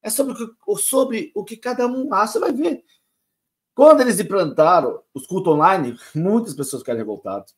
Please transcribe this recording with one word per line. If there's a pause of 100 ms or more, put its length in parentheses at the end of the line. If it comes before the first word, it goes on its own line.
É
sobre
o
que,
sobre
o
que
cada
um
acha,
vai
ver. (920)
Quando
eles
implantaram (120)
os
cultos
online, (200)
muitas
pessoas
ficaram
revoltadas